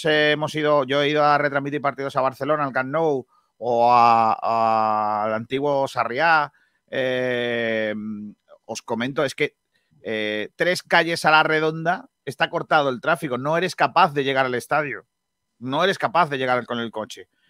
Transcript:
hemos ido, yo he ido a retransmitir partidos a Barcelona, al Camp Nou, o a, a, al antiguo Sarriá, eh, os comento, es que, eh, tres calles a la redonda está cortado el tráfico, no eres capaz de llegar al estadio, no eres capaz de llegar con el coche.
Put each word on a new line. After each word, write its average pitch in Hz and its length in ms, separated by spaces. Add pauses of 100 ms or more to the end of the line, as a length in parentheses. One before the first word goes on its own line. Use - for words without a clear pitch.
hemos 151 500
ido, 147 300
yo 139 180
he 143 60
ido 151 140
a 147 140
retransmitir 143 440
partidos 139 340
a 139 60
Barcelona, 135 420
al 135 100
Camp 131 160
Nou, 147 380 (320)
o 120 320
a, 117 500
a, 110 840
al 110 80
antiguo 135 540
Sarriá, 139 640 (380)
eh, 120 1040 (720)
os 113 160
comento, 123 440
es 131 100
que, 147 200 (540)
eh, 107 460
tres 170 280
calles 170 420
a 156 60
la 156 120
redonda 160 680 (140)
está 160 260
cortado 156 400
el 123 120
tráfico, 147 360
no 147 200
eres 175 180
capaz 160 380
de 143 100
llegar 135 220
al 123 100
estadio, 131 500 (540)
no 135 240
eres 190 140
capaz 151 320
de 139 80
llegar 127 280
con 120 140
el 113 120
coche. 101 360 (220)